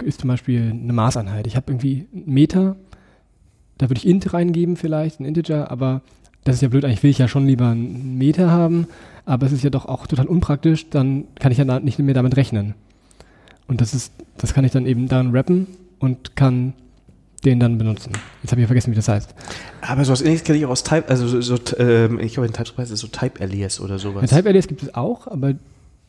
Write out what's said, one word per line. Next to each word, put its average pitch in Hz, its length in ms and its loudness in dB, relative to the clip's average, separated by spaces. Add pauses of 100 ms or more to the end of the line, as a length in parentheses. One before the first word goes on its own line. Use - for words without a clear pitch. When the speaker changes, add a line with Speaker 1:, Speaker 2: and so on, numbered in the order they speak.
Speaker 1:
ist - 180 -6
zum 131 80 -2
Beispiel 120 440 -2
eine 120 200 -6
Maßeinheit. 110 540 -2
Ich - 80 -6
hab 131 140 -4
irgendwie 135 440 -4
einen 180 120 -14 (100)
Meter, 185 400 2 (1040)
da 131 100 0
würde 123 100 -2
ich - 100 -6
int 185 260 2
reingeben 175 420 0
vielleicht, 156 440 -4
einen 135 80 -8
Integer, 156 420 -2
aber 131 300 -2 (440)
das 127 120 2
ist - 60 -2
ja 131 60 4
blöd, 135 160 2
eigentlich 120 180 0
will 143 80 6
ich 135 80 2
ja 127 80 4
schon 139 200 2
lieber 123 220 4
einen 123 500 -4
Meter 156 320 4
haben, 170 360 2 (380)
aber 131 220 0
es 135 60 0
ist 135 120 -2
ja 139 60 0
doch 131 160 -4
auch - 200 -8
total 135 200 0
unpraktisch, 160 640 0
dann 135 340 0 (160)
kann 131 120 4
ich 117 60 0
ja 139 60 4
da 131 160 0
nicht 139 180 -4
mehr 139 160 2
damit 127 220 2
rechnen. 107 380 0 (920)
Und 120 140 0
das 113 140 0
ist, - 180 -6 (240)
das - 160 -4
kann 139 120 2
ich 127 60 4
dann 127 140 0
eben 127 240 0
daran 127 240 2
wrappen 180 340 2 (340)
und - 360 -4
kann 131 380 2 (720)
den 123 140 4
dann 117 180 2
benutzen. 110 340 -4 (300)
Jetzt - 100 -6
hab 123 60 0
ich 117 80 4
vergessen, 123 240 2
wie 110 60 0
das 110 120 0
heißt. 107 260 -2 (460)
Speaker 2:
Aber 131 240 0
sowas 131 160 2
Ähnliches 160 240 2
kenn 151 120 2
ich 151 100 0
auch 127 40 -2
aus 127 140 -4
Type, 156 240 0
also 123 180 2
so, 120 140 0
so, 123 160 0 (220)
ähm, 117 420 4
ich 113 140 -6
glaub, 127 100 -2
in 113 80 -2
TypeScript - 280 -8
heißt 120 120 -8
es 104 80 -6
so 110 60 -10
Type-Alias 98 760 -6
oder 98 180 -6
sowas. 101 320 -4
Speaker 1:
Ja, 127 60 6
Type-Alias 190 320 4
gibt - 140 -10
es 135 120 -10
auch, 123 320 -6
aber 135 280 -2 (540)